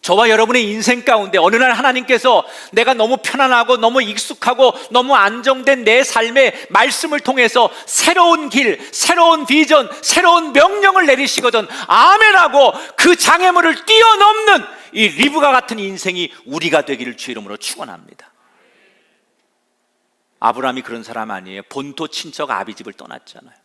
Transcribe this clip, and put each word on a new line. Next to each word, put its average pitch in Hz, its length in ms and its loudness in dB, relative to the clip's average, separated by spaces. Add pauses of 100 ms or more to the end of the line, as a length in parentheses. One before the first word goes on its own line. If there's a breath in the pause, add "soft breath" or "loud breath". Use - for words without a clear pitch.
저와 214 280 2
여러분의 226 340 2
인생 220 400 -4
가운데 202 340 0
어느 180 200 2
날 254 160 2
하나님께서 254 720 0 (260 loud breath)
내가 226 220 0
너무 233 240 -2
편안하고 247 600 0
너무 233 240 0
익숙하고 233 720 -2 (180 loud breath)
너무 254 240 0
안정된 247 680 0
내 226 200 2
삶의 233 680 0
말씀을 285 500 -2
통해서 247 500 0 (160 loud breath)
새로운 339 640 0
길, 226 300 -2 (120)
새로운 330 540 2
비전, 294 440 2 (120)
새로운 339 520 2
명령을 381 520 2
내리시거든 240 600 -2 (200 loud breath)
아멘하고 320 840 4 (220 loud breath)
그 349 220 4
장애물을 339 680 0
뛰어넘는 427 800 4 (280 loud breath)
이 214 160 0
리브가 277 420 0
같은 247 280 -2
인생이 185 540 -8 (120)
우리가 151 380 -2
되기를 123 340 -10
주 - 140 -14
이름으로 104 260 -14
축원합니다. - 720 -16 (2000)
아브라함이 123 420 -4
그런 117 220 -14
사람 113 280 -12
아니에요? 95 360 -14
본토 139 400 -12
친척 147 420 -12
아비 101 240 -6
집을 107 200 -18
떠났잖아요. - 600 -20 (100)